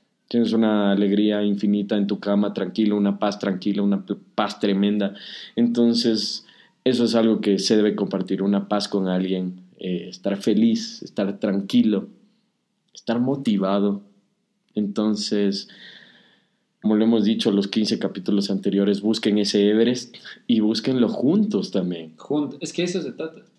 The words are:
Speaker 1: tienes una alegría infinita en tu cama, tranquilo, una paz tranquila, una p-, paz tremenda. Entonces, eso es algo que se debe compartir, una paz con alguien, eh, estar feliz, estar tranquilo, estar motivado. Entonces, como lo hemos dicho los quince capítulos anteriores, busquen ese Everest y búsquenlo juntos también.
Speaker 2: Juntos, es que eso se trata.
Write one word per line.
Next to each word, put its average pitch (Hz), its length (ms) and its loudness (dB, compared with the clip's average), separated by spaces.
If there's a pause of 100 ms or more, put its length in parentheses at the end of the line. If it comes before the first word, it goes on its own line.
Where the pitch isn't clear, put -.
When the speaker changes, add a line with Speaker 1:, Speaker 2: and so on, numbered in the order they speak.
(280)
Speaker 1:
tienes 113 260 0
una 107 380 2
alegría 104 520 2
infinita 104 540 0
en 101 80 2
tu 101 140 -4
cama, 101 340 0
tranquilo, 104 420 0
una 101 220 0
paz 104 220 -2
tranquila, 101 420 -2
una 101 240 0
p-, 101 100 -6 (200)
paz 104 240 -4
tremenda. 101 560 0 (400)
Entonces, 117 920 0 (380)
eso 120 220 2
es 113 100 0
algo 113 260 4
que 101 160 2
se 107 180 2
debe 107 200 4
compartir, 95 480 -2
una 196 240 0
paz 104 200 -2
con 95 200 -2
alguien, 92 540 -2 (180)
eh, 90 300 -6
estar 98 280 -6
feliz, 113 640 0
estar 101 380 -6
tranquilo, 101 680 0 (840)
estar 233 260 -4
motivado. 104 840 0 (760)
Entonces, 104 920 -2 (1120)
como 107 140 2
lo 107 100 4
hemos 110 180 4
dicho 107 280 2
los 101 160 2
quince 107 320 -2
capítulos 101 500 -2
anteriores, 98 520 0
busquen 107 360 0
ese 104 320 2
Everest 117 460 0 (320)
y 110 120 4
búsquenlo 113 500 2
juntos 175 640 0
también. 87 460 -4
Speaker 2:
Juntos, 143 440 -6
es - 120 -10
que 170 100 -4
eso 180 180 -4
se 135 120 -10
trata. - 280 -12 (180)